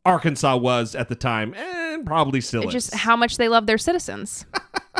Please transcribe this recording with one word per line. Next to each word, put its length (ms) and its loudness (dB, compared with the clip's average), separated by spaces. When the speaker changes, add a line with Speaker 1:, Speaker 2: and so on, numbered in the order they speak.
Speaker 1:
Arkansas 540 4
was 380 0
at 140 -4
the 60 -6
time, 380 -2
and 540 -6
probably 340 2
still 220 -2
Speaker 2:
It 40 -2
Speaker 1:
is. 60 -6
Speaker 2:
just 220 -4
how 200 2
much 220 2
they 120 4
love 180 4
their 100 4
citizens. 680 -4